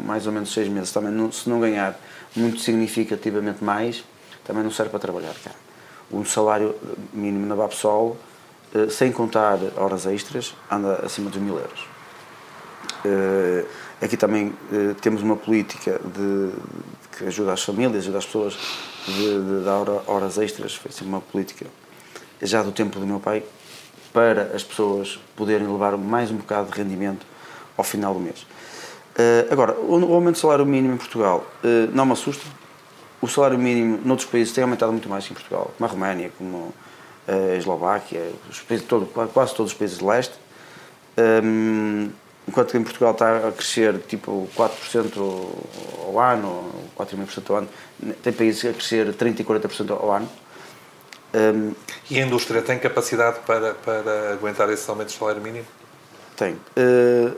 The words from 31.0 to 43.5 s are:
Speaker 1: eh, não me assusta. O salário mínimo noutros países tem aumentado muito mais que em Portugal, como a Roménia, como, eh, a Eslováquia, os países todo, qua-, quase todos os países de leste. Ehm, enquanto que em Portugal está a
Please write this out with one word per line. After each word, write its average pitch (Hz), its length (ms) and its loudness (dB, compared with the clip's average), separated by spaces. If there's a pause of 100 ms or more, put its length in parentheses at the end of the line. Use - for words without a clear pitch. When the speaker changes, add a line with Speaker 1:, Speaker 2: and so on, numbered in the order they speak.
Speaker 1:
eh, 117 280 6
não 135 140 4
me 131 60 4
assusta. - 320 -4 (760)
O 120 80 -2
salário 135 300 4
mínimo 117 460 2
noutros 127 240 0
países 113 240 2
tem 131 100 2
aumentado 120 300 2
muito 110 160 -4
mais 98 180 -6
que - 60 -12
em - 20 -14
Portugal, 92 420 -6
como 117 120 -2
a 104 40 -8
Roménia, 92 440 -4
como, 87 380 -10 (540)
eh, 95 260 2
a - 20 0
Eslováquia, 85 760 -2 (180)
os - 100 -12
países - 260 -4
todo, 104 200 2
qua-, 113 200 -2
quase 127 280 2
todos 107 180 -2
os - 60 -14
países 92 200 -4
de 92 60 -4
leste. 117 300 2 (840)
Ehm, 110 920 4 (400)
enquanto 120 220 2
que 123 80 2
em 113 40 2
Portugal 113 300 2
está 113 360 4
a 107 40 -4